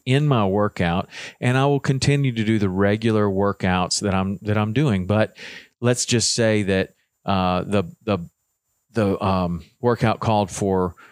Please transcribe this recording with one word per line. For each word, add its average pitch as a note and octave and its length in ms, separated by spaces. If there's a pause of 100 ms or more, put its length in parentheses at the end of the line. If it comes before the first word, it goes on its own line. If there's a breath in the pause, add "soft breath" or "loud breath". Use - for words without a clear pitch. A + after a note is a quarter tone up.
in C#3 220
my B2 180
workout, F#2+ 640 (320 loud breath)
and B2 160
I C3+ 100
will C#3+ 140
continue C#3 520
to A2+ 120
do A2 140
the G2 100
regular G#2 600
workouts F#2+ 720
that G2 140
I'm, F#2+ 280
that G#2+ 160
I'm G#2+ 140
doing. G#2+ 340
But G#2 300 (440 loud breath)
let's A#2+ 240
just A#2 300
say A2 300
that, F#2+ 300 (300)
uh, F2+ 380
the, G2 220 (180)
the, G2+ 160 (720)
the, G2+ 320
um, F2+ 380 (180)
workout A#2+ 380
called G#2 320
for, F#2 460 (140 loud breath)